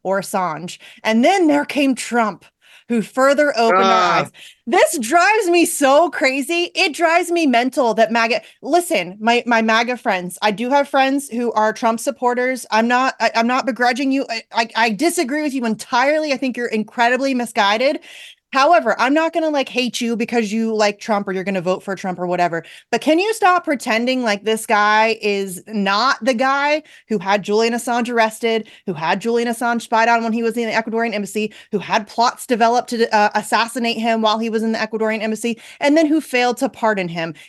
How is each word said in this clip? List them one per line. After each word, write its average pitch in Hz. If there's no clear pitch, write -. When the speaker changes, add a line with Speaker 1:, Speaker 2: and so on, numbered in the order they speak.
Speaker 1:
or 196
Assange?" 180
And 220
then 359
there 294
came 269
Trump, 220
who 233
further 277
opened 208
our 190
Speaker 2:
Ah. 175
Speaker 1:
eyes. 147
This 359
drives 349
me 339
so 285
crazy. 285
It 330
drives 339
me 339
mental 247
that 220
maga, 233
listen, 214
my, 233
my 233
maga 226
friends, 185
I 220
do 226
have 277
friends 269
who 233
are 214
Trump 226
supporters. 247
I'm 226
not, 247
I, 233
I'm 233
not 254
begrudging 247
you. 269
I, 226
I, 226
I 226
disagree 302
with 302
you 254
entirely. 277
I 254
think 262
you're 240
incredibly 240
misguided. 233
However, 277
I'm 247
not 320
gonna, 320
like, 277
hate 247
you 233
because 226
you 226
like 208
Trump 202
or 196
you're 185
gonna 190
vote 185
for 196
Trump 180
or 180
whatever. 175
But 226
can 311
you 427
stop 359
pretending 247
like 208
this 220
guy 214
is 196
not 214
the 262
guy 277
who 220
had 196
Julian 220
Assange 240
arrested, 226
who 202
had 165
Julian 233
Assange 233
spied 226
on 233
when 226
he 233
was 226
in 233
the 220
Ecuadorian 226
embassy, 208
who 202
had 202
plots -
developed 240
to, 226
uh, 208
assassinate 233
him 226
while 214
he 226
was 220
in 226
the 220
Ecuadorian 220
embassy, 220
and 285
then 320
who 302
failed 247
to 269
pardon 202
him? 165